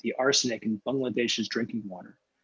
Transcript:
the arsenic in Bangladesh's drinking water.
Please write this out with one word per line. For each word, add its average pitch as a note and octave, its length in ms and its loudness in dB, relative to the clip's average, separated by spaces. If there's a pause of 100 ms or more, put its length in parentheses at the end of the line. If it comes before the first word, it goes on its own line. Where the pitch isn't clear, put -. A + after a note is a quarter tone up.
the A2+ 160 -2
arsenic B2+ 460 2
in A2 220 0
Bangladesh's B2 640 0
drinking A2+ 380 -4
water. F#2 320 -14 (260)